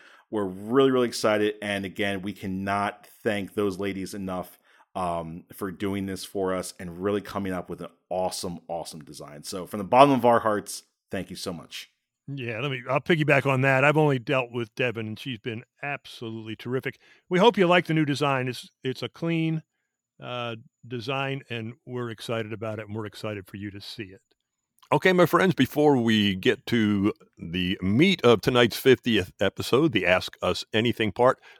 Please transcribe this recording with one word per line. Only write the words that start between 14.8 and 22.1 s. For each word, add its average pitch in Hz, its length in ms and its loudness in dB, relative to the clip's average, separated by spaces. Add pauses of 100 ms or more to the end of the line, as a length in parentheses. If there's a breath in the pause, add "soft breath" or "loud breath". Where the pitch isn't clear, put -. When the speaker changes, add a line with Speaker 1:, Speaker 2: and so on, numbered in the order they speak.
Speaker 2:
and 107 120 -8
she's 127 200 -10
been 117 240 -8 (180)
absolutely 113 760 -10
terrific. 127 420 -6 (300 soft breath)
We 180 100 2
hope 220 180 6
you 180 120 4
like 180 180 4
the 160 80 -2
new 160 100 2
design. 135 440 0
It's, 120 200 -10 (140)
it's 131 220 -6
a 120 40 -6
clean, 160 540 -4 (580)
uh, 123 360 -10 (320)
design, 135 600 -6
and 117 260 -8 (100)
we're 123 260 -8